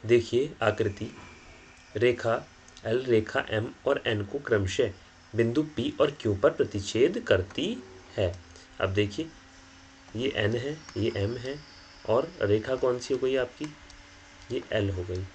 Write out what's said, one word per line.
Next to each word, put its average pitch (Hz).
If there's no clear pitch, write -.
देखिए 120
आकृति, 107
रेखा 117
L 120
रेखा 120
एम 107
और 139
एन 104
को 143
क्रमशः 104
बिंदु 117
P 131
और 147
Q 110
पर 143
प्रतिच्छेद 120
करती 98
है। 95
अब 95
देखिए 104
ये 123
एन 107
है, 139
ये 110
एम 104
है 131
और 139
रेखा 107
कौन 123
सी 135
हो 123
गई 131
आपकी, 127
ये -
L 101
हो 90
गई। 92